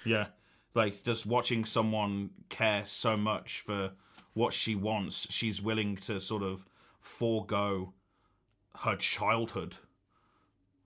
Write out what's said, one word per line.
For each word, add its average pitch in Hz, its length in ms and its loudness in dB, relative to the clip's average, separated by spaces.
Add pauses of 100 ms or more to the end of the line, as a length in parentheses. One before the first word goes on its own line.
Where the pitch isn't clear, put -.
Yeah. 107 220 2 (460)
Like, 107 300 2
just 113 220 0
watching 117 400 2
someone 104 640 0 (180)
care 104 380 2
so 110 320 2
much 104 420 -2
for 98 300 -2 (420)
what 113 220 2
she 110 200 0
wants, 101 560 -2
she's 104 300 -2
willing 104 360 0
to 98 260 -4
sort 107 200 -2
of 95 220 -4 (360)
forego 101 920 0 (840)
her 107 180 0
childhood, 104 800 2 (1080)